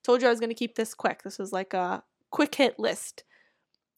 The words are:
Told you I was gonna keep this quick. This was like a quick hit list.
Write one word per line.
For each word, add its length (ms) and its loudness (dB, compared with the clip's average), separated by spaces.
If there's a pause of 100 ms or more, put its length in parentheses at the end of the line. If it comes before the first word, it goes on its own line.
Told 200 4
you 60 6
I 20 6
was 100 2
gonna 140 -2
keep 220 -6
this 180 -4
quick. 280 -2
This 160 -12
was 140 -8
like 220 -4
a 300 -2 (260)
quick 240 0
hit 240 2
list. 460 -6 (720)